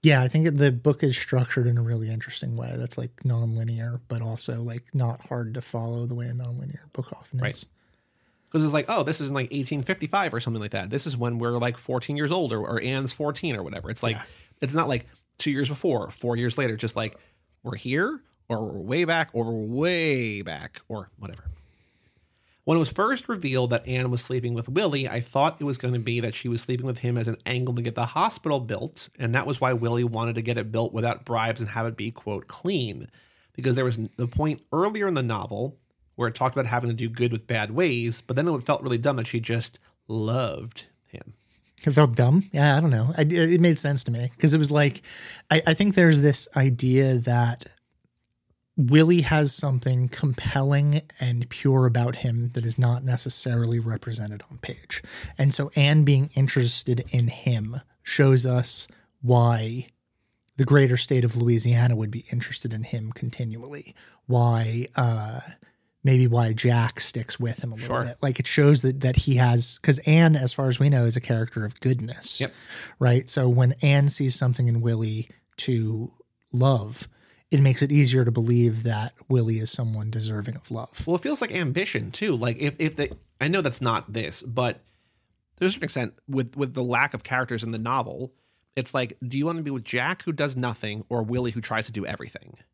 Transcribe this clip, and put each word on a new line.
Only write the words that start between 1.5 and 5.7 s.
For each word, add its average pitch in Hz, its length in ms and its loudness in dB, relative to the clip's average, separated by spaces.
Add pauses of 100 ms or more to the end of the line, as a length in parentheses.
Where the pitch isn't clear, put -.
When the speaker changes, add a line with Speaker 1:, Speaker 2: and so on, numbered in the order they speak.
Speaker 1:
in 120 100 2
a 120 40 2
really 113 280 -2
interesting 117 460 -6
way. 120 220 -8
That's, 123 220 -8
like, 120 240 -8
nonlinear, 117 840 -2
but 117 140 -6
also, 113 400 -6
like, 117 320 -10
not 123 320 -2
hard 117 300 -6
to 120 60 -8
follow 117 440 -6